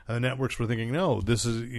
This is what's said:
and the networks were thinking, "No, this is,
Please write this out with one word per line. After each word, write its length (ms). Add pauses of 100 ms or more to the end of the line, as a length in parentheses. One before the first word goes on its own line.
and 80
the 60
networks 360
were 120
thinking, 240
"No, 280
this 240
is, 180 (160)